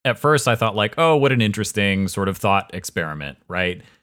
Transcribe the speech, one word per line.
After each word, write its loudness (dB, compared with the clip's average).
At 0
first, 2
I 4
thought, 0
like, 0
"Oh, 4
what 4
an 2
interesting 0
sort -2
of -2
thought 0
experiment," -8
right? -4